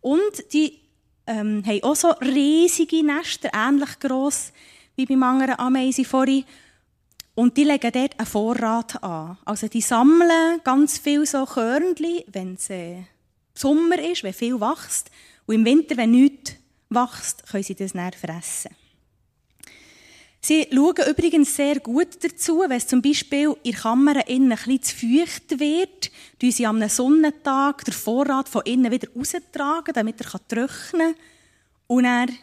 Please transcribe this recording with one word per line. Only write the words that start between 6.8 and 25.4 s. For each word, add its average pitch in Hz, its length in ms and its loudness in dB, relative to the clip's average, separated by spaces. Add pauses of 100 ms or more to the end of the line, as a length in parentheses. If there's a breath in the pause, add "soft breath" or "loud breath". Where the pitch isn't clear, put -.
Und 240 180 2
die 285 100 4
legen 277 260 0
dort 254 260 -2
einen 226 80 -4
Vorrat 226 800 -4
an. 170 420 -10
Also 214 220 -6
die 226 140 -4
sammeln 330 840 4
ganz 277 340 2
viel 294 300 0
so 269 180 -2
Körnchen, 311 840 -2
wenn's, 185 400 -10
äh, 180 320 -12 (500)
Sommer 330 460 2
ist, 339 240 -6
wenn 190 100 -8
viel 240 260 -4
wächst. - 520 -6 (340 soft breath)
Und 220 80 -2
im 220 120 4
Winter, 285 320 2
wenn 226 140 2
nichts 269 440 4 (340)
wächst, - 560 -4
können 196 180 -6
sie 190 120 -10
das 190 180 -8
dann 180 180 -8
fressen. - 640 -12 (1700 soft breath)
Sie 311 320 2
schauen 302 360 4
übrigens 311 460 2
sehr 285 240 0
gut 294 440 -4
dazu, 339 440 -2
wenn 254 100 -2
es 233 100 -6
zum 254 140 2
Beispiel 285 640 0
in 240 80 -4
der - 100 -8
Kammer 269 460 2
innen 254 260 2
ein 214 40 -4
bisschen 254 240 -2
zu - 140 -6
feucht 277 640 -2